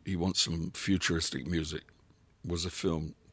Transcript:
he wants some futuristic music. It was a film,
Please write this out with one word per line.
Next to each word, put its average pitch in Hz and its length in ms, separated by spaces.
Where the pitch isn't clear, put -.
he 98 120
wants 87 240
some 80 320
futuristic 85 720
music. 80 360
It - 60
was 85 140
a 90 60
film, 80 440